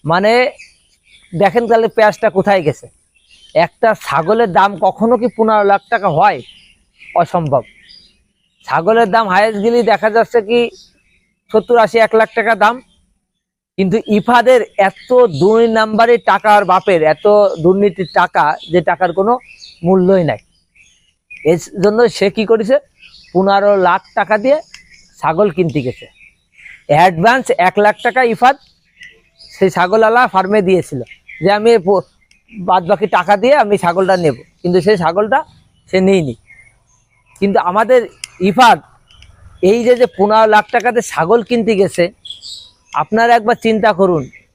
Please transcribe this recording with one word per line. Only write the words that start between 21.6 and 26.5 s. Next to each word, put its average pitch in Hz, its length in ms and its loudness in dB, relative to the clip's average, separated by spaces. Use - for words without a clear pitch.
জন্য 214 260 2
সে 190 200 -2
কি 214 160 -4
করেছে, 226 340 0
পনেরো 196 440 2
লাখ 185 240 0
টাকা 214 220 -2
দিয়ে 269 240 0
ছাগল 165 300 -2
কিনতে 151 300 -2
গেছে। 123 240 -10